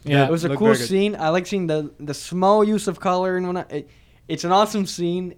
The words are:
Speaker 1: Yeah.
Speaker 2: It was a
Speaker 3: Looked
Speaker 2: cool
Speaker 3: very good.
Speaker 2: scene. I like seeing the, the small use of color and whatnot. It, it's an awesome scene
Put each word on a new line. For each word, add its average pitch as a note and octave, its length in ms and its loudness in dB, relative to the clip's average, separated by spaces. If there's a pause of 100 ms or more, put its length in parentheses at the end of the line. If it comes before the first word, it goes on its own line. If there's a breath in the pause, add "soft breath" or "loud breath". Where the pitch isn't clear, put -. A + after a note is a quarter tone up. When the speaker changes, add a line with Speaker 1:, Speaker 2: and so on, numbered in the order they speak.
Speaker 1:
Yeah. C#3 240 4
Speaker 2:
It E3 40 0
was E3 140 0
a E3 40 0
Speaker 3:
Looked C#3 100 0
Speaker 2:
cool G#3+ 100 4
Speaker 3:
very A3 100 6
good. - 100 -4
Speaker 2:
scene. G3 280 0
I D#3 120 -2
like F3 180 0
seeing F#3 220 -4
the, D3+ 320 -4
the D3 140 -8
small F#3+ 500 2
use G#3 240 0
of F3 100 -4
color F#3 380 0
and F3+ 100 -2
whatnot. F3+ 240 -6
It, D3 180 -8 (380 soft breath)
it's D#3+ 160 -6
an F3 80 -4
awesome G#3 360 2
scene F3 500 -6